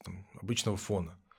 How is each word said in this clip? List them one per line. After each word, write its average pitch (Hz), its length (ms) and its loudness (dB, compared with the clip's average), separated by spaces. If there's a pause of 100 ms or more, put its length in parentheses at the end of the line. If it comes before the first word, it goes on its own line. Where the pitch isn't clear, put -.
там, 92 220 -10 (140)
обычного 107 360 2
фона. 90 400 0 (220)